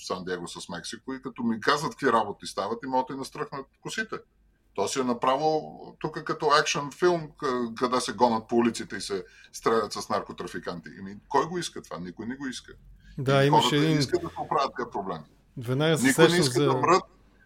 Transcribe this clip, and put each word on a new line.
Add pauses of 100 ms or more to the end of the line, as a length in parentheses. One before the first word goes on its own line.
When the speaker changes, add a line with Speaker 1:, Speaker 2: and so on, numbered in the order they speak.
Speaker 1:
Сан
Диего,
с
Мексико,
и
като
ми
казват
какви
работи
стават,
и
могат
да
настръхнат (160)
косите. (580)
То
си
е
направо (200)
тук
като
екшън
филм,
к-,
къде
се
гонят
по
улиците
и
се (280)
стрелят
с
наркотрафиканти. (100)
Еми, (120)
кой
го
иска
това?
Никой
не
го
иска. (440)
Speaker 2:
Да,
Speaker 1:
И
Speaker 2:
имаше
Speaker 1:
хората
Speaker 2:
един
Speaker 1:
искат
да
се
оправят
тези
проблеми. (340)
Speaker 2:
Веднага
се
Speaker 1:
Никой
не
Speaker 2:
сещам
Speaker 1:
иска
Speaker 2:
за
Speaker 1:
да
умрат, (420)